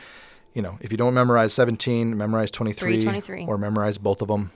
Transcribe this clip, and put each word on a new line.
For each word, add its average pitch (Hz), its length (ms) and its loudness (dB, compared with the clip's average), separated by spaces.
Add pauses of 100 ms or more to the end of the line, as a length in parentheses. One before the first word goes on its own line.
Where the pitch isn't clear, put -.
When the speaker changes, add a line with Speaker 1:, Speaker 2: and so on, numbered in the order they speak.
(540)
Speaker 1:
you 113 80 -4
know, 92 180 -10
if 101 100 -12
you 110 60 -4
don't 120 180 2
memorize 120 380 4
seventeen, 117 640 2
memorize 107 340 0
twenty-three, 110 440 -2
Speaker 2:
Three 113 100 2
twenty-three. 107 420 -4
Speaker 1:
or 107 120 -2
memorize 104 400 0
both 101 240 0
of 101 80 -2
'em, 104 260 -2